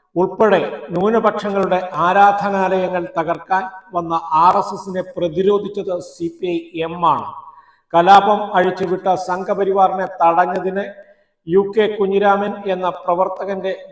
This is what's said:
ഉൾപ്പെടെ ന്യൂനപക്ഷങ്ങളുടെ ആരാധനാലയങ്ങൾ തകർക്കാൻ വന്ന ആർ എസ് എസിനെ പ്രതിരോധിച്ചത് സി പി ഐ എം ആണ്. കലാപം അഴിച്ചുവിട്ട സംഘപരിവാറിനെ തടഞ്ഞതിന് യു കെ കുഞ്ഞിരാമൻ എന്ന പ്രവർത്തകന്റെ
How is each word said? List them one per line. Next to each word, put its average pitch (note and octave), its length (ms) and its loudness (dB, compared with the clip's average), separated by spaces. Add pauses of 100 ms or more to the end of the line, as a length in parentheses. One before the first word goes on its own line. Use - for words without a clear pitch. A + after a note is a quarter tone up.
(160)
ഉൾപ്പെടെ F#3 760 0
ന്യൂനപക്ഷങ്ങളുടെ G3+ 1000 0
ആരാധനാലയങ്ങൾ F#3+ 1160 2 (100)
തകർക്കാൻ E3+ 460 -2 (300)
വന്ന E3 300 -2
ആർ E3 320 4
എസ് G#3 180 -2
എസിനെ F#3 280 -6 (140)
പ്രതിരോധിച്ചത് F#3 840 -2
സി E3+ 400 -10
പി F#3 60 -4
ഐ E3+ 360 -6
എം E3+ 240 -2
ആണ്. - 360 0 (520)
കലാപം G3+ 600 6
അഴിച്ചുവിട്ട F#3 600 0
സംഘപരിവാറിനെ F#3+ 920 0
തടഞ്ഞതിന് F3+ 760 0 (640)
യു G3 280 2
കെ G#3+ 200 2
കുഞ്ഞിരാമൻ G3+ 560 2 (140)
എന്ന F3+ 240 -2
പ്രവർത്തകന്റെ F#3 840 -4 (200)